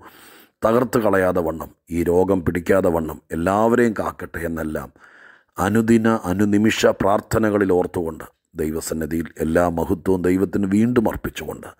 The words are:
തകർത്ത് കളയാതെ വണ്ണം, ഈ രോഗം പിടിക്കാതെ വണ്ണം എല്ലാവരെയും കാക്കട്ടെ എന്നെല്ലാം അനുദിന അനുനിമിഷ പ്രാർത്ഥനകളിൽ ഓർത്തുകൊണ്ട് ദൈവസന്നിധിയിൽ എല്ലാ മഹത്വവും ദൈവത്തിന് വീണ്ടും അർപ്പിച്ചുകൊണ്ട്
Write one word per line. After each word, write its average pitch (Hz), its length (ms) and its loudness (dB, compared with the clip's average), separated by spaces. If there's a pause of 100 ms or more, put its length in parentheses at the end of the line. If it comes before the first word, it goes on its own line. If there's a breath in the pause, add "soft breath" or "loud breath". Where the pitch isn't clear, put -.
(640 loud breath)
തകർത്ത് 117 360 2
കളയാതെ 95 420 2
വണ്ണം, 80 300 -6 (200)
ഈ 85 120 -4
രോഗം 90 400 2
പിടിക്കാതെ 90 480 0
വണ്ണം 80 280 -4 (140)
എല്ലാവരെയും 110 600 2
കാക്കട്ടെ 87 480 -8
എന്നെല്ലാം 78 480 -6 (720 loud breath)
അനുദിന 113 500 4 (160)
അനുനിമിഷ 104 560 2 (160)
പ്രാർത്ഥനകളിൽ 104 760 0
ഓർത്തുകൊണ്ട് 87 540 -2 (280)
ദൈവസന്നിധിയിൽ 80 720 -4 (140)
എല്ലാ 82 280 2
മഹത്വവും 87 540 -2
ദൈവത്തിന് 95 480 0
വീണ്ടും 110 380 2
അർപ്പിച്ചുകൊണ്ട് - 720 -10